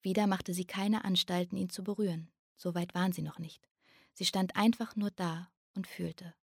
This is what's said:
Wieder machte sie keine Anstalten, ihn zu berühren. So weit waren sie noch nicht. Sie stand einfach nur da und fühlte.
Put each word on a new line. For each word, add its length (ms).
Wieder 260
machte 260
sie 120
keine 380
Anstalten, 540
ihn 120
zu 140
berühren. 480
So 200
weit 180
waren 180
sie 100
noch 180
nicht. 280
Sie 120
stand 300
einfach 400
nur 160
da 400
und 120
fühlte. 460